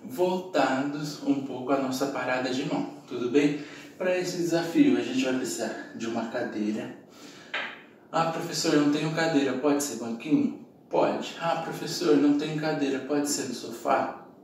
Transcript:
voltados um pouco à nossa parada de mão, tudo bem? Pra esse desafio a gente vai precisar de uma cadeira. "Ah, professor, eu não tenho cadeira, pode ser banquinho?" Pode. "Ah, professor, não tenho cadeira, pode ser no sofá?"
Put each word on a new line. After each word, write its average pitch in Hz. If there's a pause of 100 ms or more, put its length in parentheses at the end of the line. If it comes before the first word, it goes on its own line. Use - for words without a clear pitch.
voltados 151
um 135
pouco 123
à 131
nossa 131
parada 127
de 135
mão, - (120)
tudo 123
bem? 143 (320)
Pra 185
esse 180
desafio 165
a -
gente 127
vai 131
precisar 117
de 113
uma 117
cadeira. 110 (1120)
"Ah, 165
professor, 165
eu 147
não 147
tenho 156
cadeira, 143
pode 143
ser 113
banquinho?" 117 (240)
Pode. -
"Ah, 165
professor, 156
não 143
tenho 156
cadeira, 143
pode 143
ser -
no 117
sofá?" - (180)